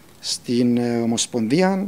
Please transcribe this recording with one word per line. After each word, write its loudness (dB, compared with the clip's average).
στην, 0
ε, 0
Ομοσπονδία, 0